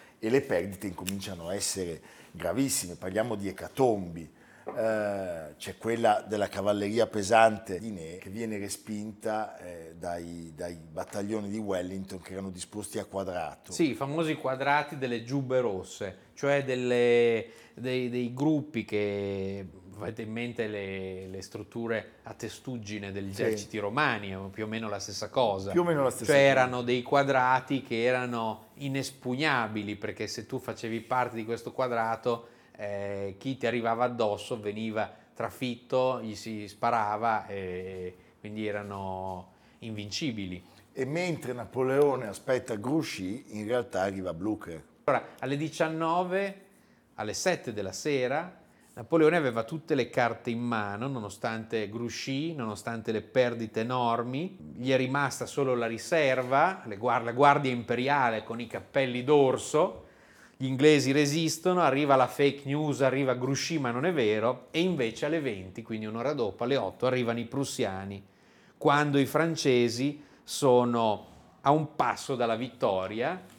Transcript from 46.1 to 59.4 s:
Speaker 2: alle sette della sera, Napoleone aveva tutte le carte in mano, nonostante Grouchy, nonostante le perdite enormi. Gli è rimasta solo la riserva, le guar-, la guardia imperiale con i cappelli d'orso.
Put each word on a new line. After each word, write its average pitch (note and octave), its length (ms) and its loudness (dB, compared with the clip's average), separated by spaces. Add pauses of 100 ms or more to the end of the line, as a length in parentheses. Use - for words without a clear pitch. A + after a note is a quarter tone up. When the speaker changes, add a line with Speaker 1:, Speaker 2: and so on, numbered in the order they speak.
Speaker 2:
alle G#2+ 200 -6
sette D#3+ 380 -2
della G2+ 180 -4
sera, C#3 760 -2 (320)
Napoleone D#3+ 380 6
aveva B2 260 2
tutte D#3 320 -4
le B2+ 160 2
carte A#2+ 400 0
in A2+ 80 -2
mano, A2 480 -2
nonostante A2 840 -4
Grouchy, C3+ 680 -6
nonostante A2+ 580 -6
le G#2+ 100 0
perdite A2+ 580 0
enormi. B2 960 -2
Gli B2 140 -2
è C3 60 6
rimasta C3 500 0
solo C3 300 0
la A#2 100 0
riserva, C3+ 960 2
le G#2+ 120 -8
guar-, A#2 260 0
la A#2 80 -4
guardia C#3+ 400 6
imperiale B2 720 0
con A2+ 160 -8
i A#2+ 80 -8
cappelli B2 560 0
d'orso. C#3 840 4 (500)